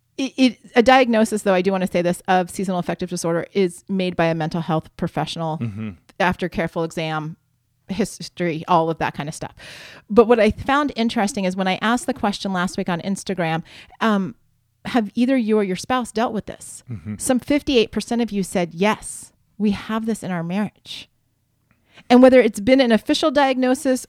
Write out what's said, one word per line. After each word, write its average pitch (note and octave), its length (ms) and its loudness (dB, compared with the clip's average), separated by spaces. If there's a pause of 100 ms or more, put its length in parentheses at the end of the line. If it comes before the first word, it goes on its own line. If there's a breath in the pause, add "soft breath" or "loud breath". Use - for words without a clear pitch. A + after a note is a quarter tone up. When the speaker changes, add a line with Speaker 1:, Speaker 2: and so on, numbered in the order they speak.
(160)
Speaker 1:
It, C4+ 200 -4
it, B3+ 220 2 (180)
a A#3+ 80 8
diagnosis, A3+ 580 4
though, G3 120 2
I F3+ 60 4
do F#3+ 120 0
wanna F#3 160 -2
say F3+ 120 0
this, F3 280 -2
of F#3 200 2
seasonal F#3 300 -4
affective F3 320 -6
disorder E3+ 420 -2
is F#3 360 -2
made F#3 260 -2
by E3+ 120 0
a E3 100 0
mental D#3+ 240 -4
health - 360 -4
professional D#3+ 640 -6
Speaker 2:
Mm-hmm. A2 320 -8 (300)
Speaker 1:
after F3+ 280 0
careful E3+ 360 -4
exam, D#3+ 520 -6 (520)
history, F3 800 -6
all E3 220 2
of D#3 80 -6
that C3+ 160 -4
kind D3 140 -8
of D#3 60 -10
stuff. - 200 -12 (540 loud breath)
But G#3 200 4
what A#3+ 100 4
I G#3+ 140 4
found C#4 420 -2
interesting G#3+ 520 -2
is F#3 100 -4
when F#3+ 100 -2
I F#3 160 -2
asked A#3 240 -2
the B3+ 80 -4
question G3+ 380 -4
last F3+ 240 -2
week G3 120 -4
on E3+ 120 -4
Instagram, F3 640 -4 (360 loud breath)
um, G3+ 360 0 (480)
"Have A3 320 -2
either B3 200 2
you G#3+ 220 2
or G#3 60 2
your F#3 100 -2
spouse B3 380 -4
dealt A#3 200 -2
with A3 140 -6
this?" - 420 -16
Speaker 2:
Mm-hmm. G#2 300 -10
Speaker 1:
Some B3+ 220 0
fifty-eight C#4+ 500 0
percent A#3 320 -4
of A3+ 80 -4
you G3+ 140 -2
said, F3 280 -4
"Yes, - 600 -4 (260)
we G3+ 140 0
have A3 340 -6
this A3 160 -6
in F#3 80 -8
our E3+ 140 -4
marriage." - 640 -8 (1000 soft breath)
And B3 120 10
whether B3+ 180 10
it's A3 180 2
been B3+ 220 4
an B3 100 4
official D4 400 2
diagnosis C4 800 2